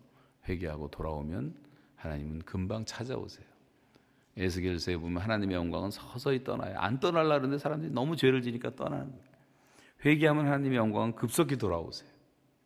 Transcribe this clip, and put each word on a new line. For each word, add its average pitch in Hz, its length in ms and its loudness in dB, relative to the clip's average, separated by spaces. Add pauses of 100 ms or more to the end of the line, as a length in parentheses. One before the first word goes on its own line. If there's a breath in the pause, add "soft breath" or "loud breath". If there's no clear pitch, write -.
(480 soft breath)
회개하고 78 420 -4
돌아오면 80 680 -6 (400 loud breath)
하나님은 78 440 -6
금방 95 460 -6
찾아오세요. 120 600 -8 (920 soft breath)
에스겔서에 90 600 0
보면 87 240 -2
하나님의 101 340 0
영광은 87 360 -2
서서히 127 520 -4
떠나요. 95 340 -4
안 113 220 0
떠날라 160 400 4
그러는데 135 180 0
사람들이 156 340 -2
너무 135 240 0
죄를 131 260 6
지니까 120 340 -4
떠나는 139 360 -4
거예요. - 140 -18 (800 loud breath)
회개하면 151 400 6
하나님의 139 320 2
영광은 110 380 2
급속히 135 420 2
돌아오세요. 87 520 -2 (560)